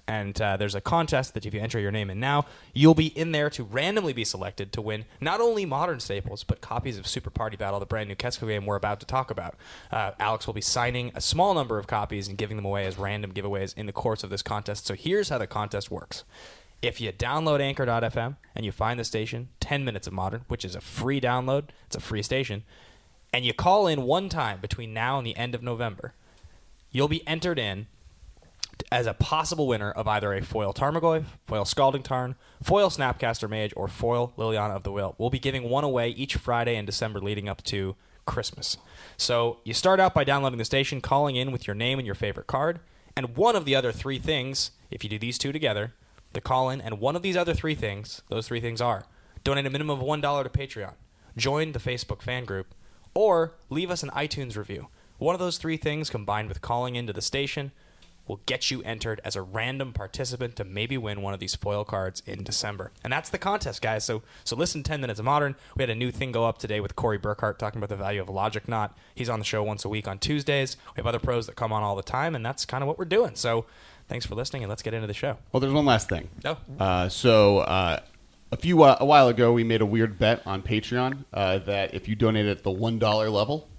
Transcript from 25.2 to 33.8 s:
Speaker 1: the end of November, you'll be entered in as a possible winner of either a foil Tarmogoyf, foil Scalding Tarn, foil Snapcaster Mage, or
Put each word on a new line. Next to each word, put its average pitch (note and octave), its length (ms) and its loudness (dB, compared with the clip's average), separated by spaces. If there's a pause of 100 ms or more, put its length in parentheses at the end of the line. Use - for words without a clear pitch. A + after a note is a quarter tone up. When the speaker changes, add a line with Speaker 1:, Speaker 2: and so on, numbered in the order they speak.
Speaker 1:
the F2+ 100 -4
end A#2+ 200 -4
of A#2 60 -10
November, A#2 520 -6 (800)
you'll C3+ 160 2
be D#3+ 180 -2
entered D#3+ 320 0
in G#2 300 -4 (1040)
as A#2+ 140 2
a G#2+ 80 -2
possible D#3 520 0
winner G#2 240 0
of G#2+ 160 -4
either G#2 260 0
a F#2+ 80 -2
foil G2+ 320 -4
Tarmogoyf, D#3+ 520 2 (200)
foil G#2 200 -2
Scalding C3+ 400 4
Tarn, B2+ 320 -2 (260)
foil G3 280 6
Snapcaster A#2+ 600 0
Mage, G#2+ 260 -2
or F#2+ 120 -4